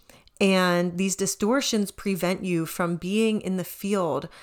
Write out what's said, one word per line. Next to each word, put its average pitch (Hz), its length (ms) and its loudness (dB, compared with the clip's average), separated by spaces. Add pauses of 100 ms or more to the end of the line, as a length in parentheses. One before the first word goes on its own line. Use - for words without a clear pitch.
(380)
And 180 600 4
these 190 180 0
distortions 208 760 0
prevent 185 540 -2
you 170 220 0
from 175 300 -2
being 214 440 0
in 185 160 -2
the 180 80 -2
field 175 640 -2 (140)